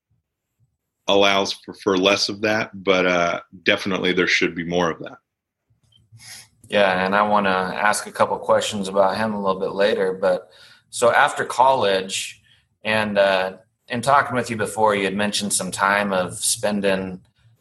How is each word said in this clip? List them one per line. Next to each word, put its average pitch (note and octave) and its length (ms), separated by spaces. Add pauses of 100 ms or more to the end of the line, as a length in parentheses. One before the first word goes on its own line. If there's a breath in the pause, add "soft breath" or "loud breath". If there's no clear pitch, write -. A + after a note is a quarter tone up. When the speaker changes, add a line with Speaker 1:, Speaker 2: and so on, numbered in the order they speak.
(1080)
Speaker 1:
allows G2 440
for, - 220
for G2 240
less G2 300
of G2+ 140
that, A2 280 (140)
but, F#2 220
uh, F2 340 (240)
definitely G2 480
there F2 160
should F2+ 260
be E2+ 100
more E2+ 260
of D#2 100
that. - 180 (1500 loud breath)
Speaker 2:
Yeah, F#2+ 360
and F#2+ 120
I G#2 60
wanna G#2 280
ask F#2 560
a G2+ 60
couple G2 260
questions G#2 480
about F#2+ 300
him A2 180
a G2+ 80
little F#2+ 160
bit F#2+ 140
later. G2 400
But F#2 380 (400 loud breath)
so A#2 220
after C3+ 320
college, G2+ 1000 (420 soft breath)
and, G#2+ 340
uh, F#2+ 380 (320)
in A#2+ 140
talking C3 340
with A#2+ 140
you A2+ 60
before, G#2+ 380
you G2+ 100
had F#2+ 120
mentioned G#2 360
some F2+ 200
time G2+ 400
of F2+ 220
spending, F#2+ 880 (380)